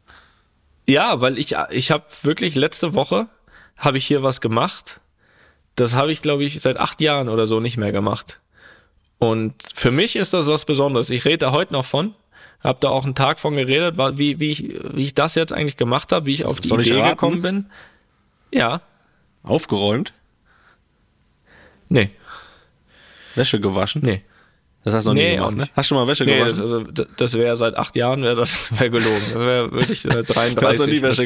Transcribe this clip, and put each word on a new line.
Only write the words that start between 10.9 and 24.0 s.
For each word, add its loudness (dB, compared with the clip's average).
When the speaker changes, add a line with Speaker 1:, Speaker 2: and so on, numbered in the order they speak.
Speaker 1:
Ich 0
rede 2
da 0
heute 0
noch -2
von, -2
hab 0
da 2
auch 0
einen -2
Tag 0
von -2
geredet, 0
wa-, 0
wie, 0
wie -2
ich, -8
wie -2
ich -4
das 0
jetzt 0
eigentlich -4
gemacht 0
hab, 0
wie -2
ich -4
auf -2
die -2
Speaker 2:
Soll 2
ich 2
Speaker 1:
Idee 4
Speaker 2:
raten? 4
Speaker 1:
gekommen 0
bin. -2
Ja. 0
Speaker 2:
Aufgeräumt? 0
Speaker 1:
Nee. 4
Speaker 2:
Wäsche 0
gewaschen? -2